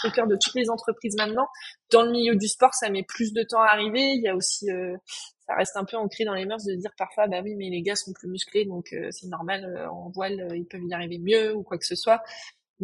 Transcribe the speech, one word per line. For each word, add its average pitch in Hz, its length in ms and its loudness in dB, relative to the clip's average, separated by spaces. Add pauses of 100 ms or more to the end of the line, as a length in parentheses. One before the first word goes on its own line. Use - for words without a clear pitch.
au 226 60 0
cœur 226 160 2
de 208 120 4
toutes - 180 0
les 247 120 2
entreprises 226 480 -2
maintenant. 214 300 2 (460)
Dans 226 100 12
le 233 80 2
milieu 233 260 4
du 202 120 0
sport, 254 260 6
ça 214 160 -2
met 190 140 0
plus 220 280 -4
de 220 100 2
temps 226 200 2
à 220 60 8
arriver. 214 340 4
Il 269 200 2
y 214 60 2
a 190 60 0
aussi, 185 380 -2
euh, 180 240 -4 (500)
ça - 80 -2
reste 190 220 0
un 196 80 -4
peu 226 120 -6
ancré 220 280 -4
dans 208 100 -2
les 190 120 -4
mœurs 214 180 -6
de 196 100 -4
dire 180 240 -8
parfois, 208 300 2
bah 185 160 -2
oui, 214 100 -6
mais 196 160 -6
les 175 120 -4
gars 196 120 0
sont 202 180 -6
plus - 160 -14
musclés, 190 360 0
donc, 180 280 -8
euh, - 200 -6
c'est 185 160 -14
normal, 180 360 -6
euh, 170 240 -8
en 175 220 -12
voile, 190 300 -4
euh, 175 160 -6
ils 175 100 -6
peuvent 180 180 -12
y 175 100 -6
arriver 175 260 -6
mieux 214 340 4
ou 208 80 -4
quoi 180 160 -6
que - 80 -6
ce - 80 -6
soit. 226 280 4 (600)